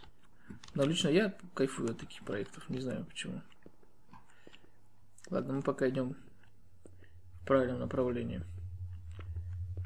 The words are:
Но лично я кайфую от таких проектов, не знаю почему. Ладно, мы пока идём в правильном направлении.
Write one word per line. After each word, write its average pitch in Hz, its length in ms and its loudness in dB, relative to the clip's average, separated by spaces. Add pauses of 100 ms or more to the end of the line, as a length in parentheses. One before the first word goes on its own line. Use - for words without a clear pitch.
(760)
Но 143 100 6
лично 165 240 6
я 190 280 8 (180)
кайфую 135 380 4
от - 60 -2
таких - 260 -10
проектов, - 440 -2
не 131 120 0
знаю 131 240 0
почему. - 380 -6 (1900)
Ладно, 131 240 2
мы 135 80 2
пока 135 260 4
идём 127 280 2 (1300)
в - 40 -6
правильном 127 320 6
направлении. 123 640 2 (1400)